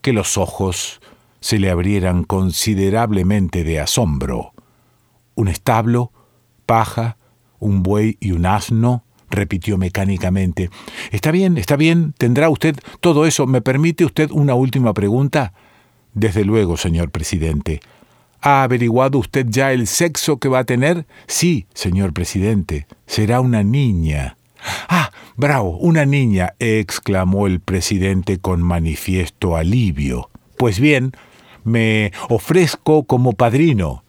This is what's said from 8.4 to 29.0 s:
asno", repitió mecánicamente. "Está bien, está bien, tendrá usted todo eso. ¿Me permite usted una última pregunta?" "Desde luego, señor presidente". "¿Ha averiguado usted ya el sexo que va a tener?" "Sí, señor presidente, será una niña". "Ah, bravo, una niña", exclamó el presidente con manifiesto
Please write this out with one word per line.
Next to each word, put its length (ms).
asno", 580
repitió 520
mecánicamente. 920
"Está 220
bien, 260
está 200
bien, 380
tendrá 360
usted 240
todo 260
eso. 220
¿Me 120
permite 460
usted 240
una 240
última 400
pregunta?" 600
"Desde 320
luego, 320
señor 320
presidente". 680
"¿Ha 200
averiguado 560
usted 320
ya 240
el 140
sexo 500
que 100
va 120
a 40
tener?" 440
"Sí, 480
señor 400
presidente, 720
será 340
una 220
niña". 760
"Ah, 200
bravo, 400
una 280
niña", 540
exclamó 880
el 140
presidente 760
con 240
manifiesto 960